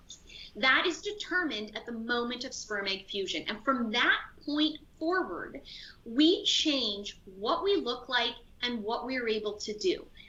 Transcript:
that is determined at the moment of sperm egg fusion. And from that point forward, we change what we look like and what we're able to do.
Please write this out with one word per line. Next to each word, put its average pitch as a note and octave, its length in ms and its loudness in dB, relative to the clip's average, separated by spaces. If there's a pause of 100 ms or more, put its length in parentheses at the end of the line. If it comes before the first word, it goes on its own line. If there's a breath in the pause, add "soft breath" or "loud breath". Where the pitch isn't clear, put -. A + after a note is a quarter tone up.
(560 soft breath)
that C4 300 4
is E4+ 160 -2
determined D4+ 720 -2
at A3+ 100 -10
the A#3 60 -8
moment A#3+ 520 -2
of B3+ 100 -8
sperm G3 320 -4
egg F#3+ 220 -2
fusion. F#3 400 -2
And G#3+ 160 -4
from B3 260 2
that C#4+ 280 4 (280)
point D4+ 320 0 (200)
forward, C4+ 600 -2 (440 soft breath)
we D4+ 400 6
change A3 760 2 (180)
what C#4+ 280 0
we G4+ 120 4
look B3 320 -2
like A#3+ 260 2 (280)
and A#3+ 200 -2
what A3+ 220 -2
we're B3+ 240 -2
able G#3+ 260 0
to G#3 240 -6
do. - 280 2 (220 soft breath)